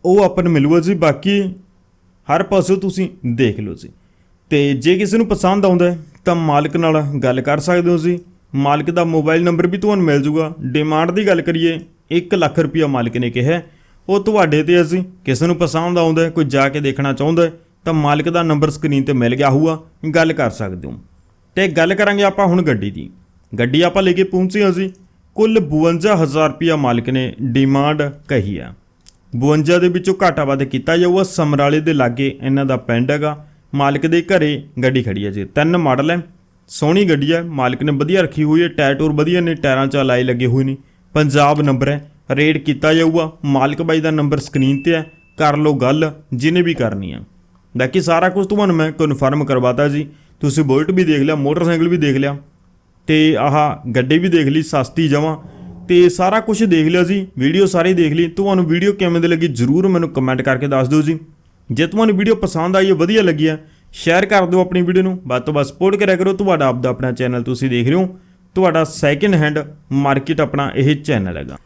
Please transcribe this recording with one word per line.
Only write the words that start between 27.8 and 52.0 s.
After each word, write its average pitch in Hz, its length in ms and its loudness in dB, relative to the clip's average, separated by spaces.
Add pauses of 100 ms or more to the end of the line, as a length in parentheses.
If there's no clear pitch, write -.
ਕਹੀ 104 300 -2
ਆ। 60 140 -14 (640)
ਬਵੰਜਾ 151 420 2
ਦੇ 180 100 4
ਵਿੱਚੋਂ 180 340 0
ਘਾਟਾ 160 220 0
ਵਾਧਾ 139 200 -2
ਕੀਤਾ 135 320 -2
ਜਾਊਗਾ। 175 280 2
ਸਮਰਾਲੇ 147 560 0
ਦੇ 160 120 0
ਲਾਗੇ 135 400 0
ਇਹਨਾਂ 135 320 -2
ਦਾ 135 140 0
ਪਿੰਡ 120 320 -2
ਹੈਗਾ, 147 260 -2 (380)
ਮਾਲਕ 143 320 0
ਦੇ 170 220 2
ਘਰੇ 151 340 0 (200)
ਗੱਡੀ 131 200 2
ਖੜੀ 101 240 -4
ਹੈ 101 40 -4
ਜੀ। 98 160 -6
ਤਿੰਨ 156 320 0
ਮਾਡਲ 139 320 0
ਹੈ, 175 100 -2 (500)
ਸੋਹਣੀ 160 340 0
ਗੱਡੀ 151 280 0
ਹੈ, 165 100 0
ਮਾਲਕ 131 400 -4
ਨੇ 147 100 -2
ਵਧੀਆ 151 300 0
ਰੱਖੀ 151 220 -4
ਹੋਈ 156 180 2
ਹੈ, 175 60 0
ਟਾਇਰ 143 260 0
ਟੂਰ 151 180 -2
ਵਧੀਆ 156 280 0
ਨੇ, 170 140 -2
ਟਾਇਰਾਂ 135 320 0
'ਚ 135 100 -4
ਅਲਾਈ 131 260 0
ਲੱਗੇ 127 240 -2
ਹੋਏ 131 180 0
ਨੇ, 135 120 -4 (380)
ਪੰਜਾਬ 147 480 2
ਨੰਬਰ 135 260 0
ਹੈ, 147 220 -6 (200)
ਰੇਟ 151 280 0
ਕੀਤਾ 151 360 0
ਜਾਊਗਾ। 160 360 2 (160)
ਮਾਲਕ 143 360 0
ਬਾਈ 160 180 0
ਦਾ 156 100 -2
ਨੰਬਰ 151 300 0
ਸਕਰੀਨ 139 380 0
'ਤੇ 165 160 0
ਹੈ, 160 100 -2 (340)
ਕਰ 147 180 2
ਲਓ 151 180 2
ਗੱਲ 139 360 0 (240)
ਜਿਹਨੇ 156 280 2
ਵੀ 170 120 0
ਕਰਨੀ 98 380 -4
ਆ। 57 100 -14 (520)
ਬਾਕੀ 131 260 0
ਸਾਰਾ 165 280 0
ਕੁਝ 190 200 -2
ਤੁਹਾਨੂੰ 202 280 0
ਮੈਂ 160 160 0
ਕਨਫਰਮ 147 520 0
ਕਰਵਾਤਾ 127 440 0
ਜੀ। 147 180 -4 (340)
ਤੁਸੀਂ 147 240 0
ਬੁਲਟ 139 260 0
ਵੀ 185 140 2
ਦੇਖ 151 180 2
ਲਿਆ, 151 140 2
ਮੋਟਰਸਾਈਕਲ 165 520 0
ਵੀ 175 80 2
ਦੇਖ 147 200 0